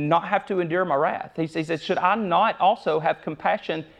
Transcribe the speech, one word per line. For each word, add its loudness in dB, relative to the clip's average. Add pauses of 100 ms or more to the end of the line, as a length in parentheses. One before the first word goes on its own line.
not 2
have 0
to -2
endure 0
my 0
wrath." -2
He, -2
he -4
says, -4
"Should -2
I 4
not 2
also 2
have -2
compassion -4 (160)